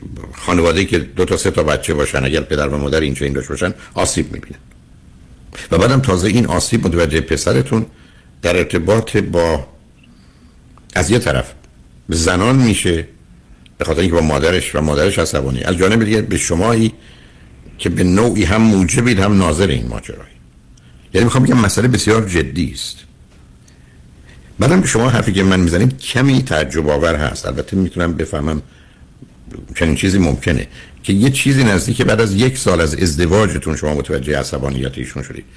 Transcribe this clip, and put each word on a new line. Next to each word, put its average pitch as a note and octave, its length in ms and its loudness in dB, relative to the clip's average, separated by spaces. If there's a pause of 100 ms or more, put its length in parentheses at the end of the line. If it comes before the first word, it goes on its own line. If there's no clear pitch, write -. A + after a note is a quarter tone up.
(340)
خانواده‌ای E2+ 520 0
که F2 140 0
دو F2+ 260 -4
تا F#2 120 -2
سه - 140 0
تا - 120 0
بچه D2 300 -2
باشن، C#2 300 -2
اگر D2 180 0
پدر D2 260 -2
و C#2+ 100 -4
مادر C#2+ 220 -2
این D2 140 -2
چنین C#2 200 -4
داشته C2+ 160 -6
باشن، F2 240 -4 (200)
آسیب F2 400 -2
می‌بینن. - 260 -16 (1120)
و - 60 0
بعدم B2 220 4
تازه F#2+ 280 0
این A2 180 2
آسیب - 420 0
متوجه D#2+ 340 2
پسرتون A2+ 640 0 (560)
در F2 160 0
ارتباط F#2+ 600 0
با، E2 500 0 (1300)
از F#2 160 0
یه A#2 80 4
طرف C2 340 -2 (560)
زنان F#2 460 2
می‌شه، F#2 520 2 (720)
به - 80 -6
خاطر D#2+ 160 0
اینکه F2 140 2
با E2+ 60 4
مادرش D#2 540 0
و D2+ 60 0
مادرش D#2 380 0
عصبانی، C2+ 440 -2
از F2+ 140 -2
جانب G#2+ 260 2
دیگه G#2+ 180 2
به F2+ 160 -2
شمایی A2 560 0 (840)
که - 120 -4
به F2 140 0
نوعی G#2 400 2
هم G#2+ 180 2
موجبید A2 580 2
هم G2 180 2
ناظر F2 300 2
این B1 200 -2
ماجرایی. - 440 -12 (840)
یعنی G2+ 120 2
می‌خوام B2+ 180 4
بگم C3 140 4
مسئله G#2+ 300 2
بسیار G#2+ 420 2
جدی C#2 440 -2
است. - 240 -12 (1600)
بعدم D#3+ 220 4
به - 60 -4
شما A#2 220 2
حرفی A2+ 240 0
که F#2+ 100 2
من F#2+ 160 4
می‌زنید F2+ 400 2
کمی C3 440 2
تعجب D#2 460 -2
آور D#2 260 2
هست. D2 300 -4
البته D2+ 320 -4
می‌تونم F2 360 -2
بفهمم D2+ 480 -4 (1120)
چنین D#2+ 200 0
چیزی F#2+ 240 0
ممکنه D2+ 480 0 (360)
که F#2+ 100 0
یه A2 160 4
چیزی C3+ 340 2
نزدیک G#2 380 0
بعد A2+ 200 2
از G2+ 120 0
یک B2+ 240 2
سال F2 240 0
از D2+ 140 0
ازدواجتون E2 800 0
شما D2+ 180 -2
متوجه C#2+ 460 -4
عصبانیت C2 580 -6
ایشون C2 260 -10
شدید. - 220 -16 (120)